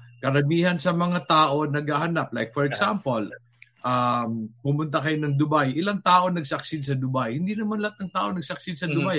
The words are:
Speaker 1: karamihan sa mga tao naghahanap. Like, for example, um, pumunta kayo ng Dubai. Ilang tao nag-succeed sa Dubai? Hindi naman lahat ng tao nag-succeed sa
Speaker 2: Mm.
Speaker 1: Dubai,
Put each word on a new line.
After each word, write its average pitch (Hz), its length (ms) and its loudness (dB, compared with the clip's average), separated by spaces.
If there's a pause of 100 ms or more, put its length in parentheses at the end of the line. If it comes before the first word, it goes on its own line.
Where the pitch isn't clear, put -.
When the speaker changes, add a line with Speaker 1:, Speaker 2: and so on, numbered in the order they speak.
(220)
Speaker 1:
karamihan 165 580 2
sa 180 140 0
mga 175 340 0
tao 151 380 4
naghahanap. 147 680 -2
Like, 117 220 -4
for 143 100 0
example, 143 600 0 (560)
um, 120 800 0
pumunta 147 400 0
kayo 156 160 0
ng 147 180 0
Dubai. 147 380 2
Ilang 196 320 -2
tao 180 240 6
nag-succeed 156 560 -4
sa 139 100 0
Dubai? 131 400 -2
Hindi 190 220 -2
naman 214 240 -2
lahat 208 240 -6
ng 180 80 -10
tao 202 160 0
nag-succeed 180 480 -6
sa 175 100 -6
Speaker 2:
Mm. 151 60 -2
Speaker 1:
Dubai, 170 260 0